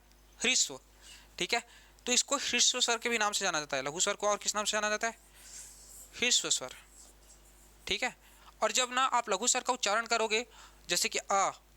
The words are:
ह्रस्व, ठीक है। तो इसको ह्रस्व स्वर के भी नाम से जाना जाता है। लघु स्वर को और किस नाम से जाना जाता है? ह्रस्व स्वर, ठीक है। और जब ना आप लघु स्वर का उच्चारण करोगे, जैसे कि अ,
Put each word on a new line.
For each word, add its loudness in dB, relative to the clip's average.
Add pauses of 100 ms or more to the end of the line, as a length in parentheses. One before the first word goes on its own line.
(400)
ह्रस्व, 0 (600)
ठीक -2
है। 0 (420)
तो -2
इसको 0
ह्रस्व 2
स्वर 2
के -2
भी 2
नाम 2
से -2
जाना 0
जाता -4
है। -2
लघु -4
स्वर 2
को -2
और 2
किस -4
नाम -2
से -4
जाना 0
जाता -2
है? -6 (1000)
ह्रस्व 0
स्वर, -4 (1120)
ठीक 0
है। -2 (480)
और 4
जब 2
ना 2
आप 0
लघु 0
स्वर 2
का 0
उच्चारण 0
करोगे, 0 (440)
जैसे 0
कि -4
अ, 2 (260)